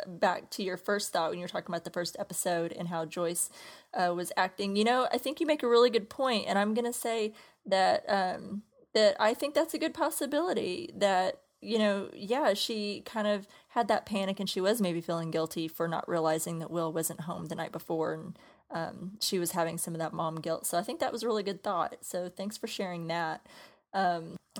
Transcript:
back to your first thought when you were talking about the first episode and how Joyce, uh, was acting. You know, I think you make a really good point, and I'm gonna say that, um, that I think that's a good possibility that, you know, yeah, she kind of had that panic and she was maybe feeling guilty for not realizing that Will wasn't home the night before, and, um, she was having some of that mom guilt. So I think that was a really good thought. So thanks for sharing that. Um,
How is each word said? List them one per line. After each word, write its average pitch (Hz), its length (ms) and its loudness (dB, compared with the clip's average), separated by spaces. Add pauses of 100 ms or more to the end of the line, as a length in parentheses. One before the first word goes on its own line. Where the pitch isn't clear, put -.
back 180 440 0
to 220 120 -6
your 180 140 -4
first 202 340 -2
thought 165 200 2
when 175 80 -4
you 175 40 -6
were 180 60 -8
talking - 240 -4
about 170 100 -4
the 175 80 -10
first 170 280 -4
episode 170 520 -2
and 175 160 -6
how 170 180 -2
Joyce, 170 440 -2 (440)
uh, 180 220 2
was 175 220 -4
acting. 196 400 0
You 208 80 6
know, 254 260 6
I 240 60 2
think 254 240 -2
you 330 60 2
make 302 160 2
a 247 40 2
really 240 220 8
good 214 200 0
point, 254 380 0
and 196 100 2
I'm 208 160 2
gonna 240 200 0
say 226 400 -2 (320)
that, 190 420 4
um, 190 540 0 (320)
that 214 260 8
I 220 140 6
think 285 220 -2
that's 311 180 2
a 311 60 -4
good 320 140 0
possibility 294 1040 0
that, 185 460 2 (200)
you 208 180 -2
know, 202 340 2
yeah, 233 400 2
she 208 520 -2
kind 214 220 -2
of 202 180 0 (240)
had 233 200 2
that 214 160 2
panic 196 340 -2
and 190 100 -2
she 185 120 -2
was 214 200 4
maybe 170 200 2
feeling 165 300 -2
guilty 160 360 -2
for 165 220 -2
not 160 180 -2
realizing 160 520 0
that 156 120 -8
Will 165 220 -2
wasn't 160 280 -2
home 165 260 -6
the 160 80 -6
night 160 180 -6
before, 160 400 -2
and, 160 260 -10 (320)
um, 175 500 -8
she 196 180 0
was 170 120 0
having 165 260 0
some 165 180 -4
of 160 40 -6
that 160 140 -4
mom 160 220 -2
guilt. 160 300 -4
So - 120 0
I 170 60 2
think - 160 -8
that - 120 0
was 220 120 -6
a 226 40 -2
really 214 160 0
good 185 200 -6
thought. 170 380 0
So 180 280 -6
thanks 196 280 -8
for 226 100 -8
sharing 180 400 -4
that. 165 380 -4 (480)
Um, 170 420 0 (240)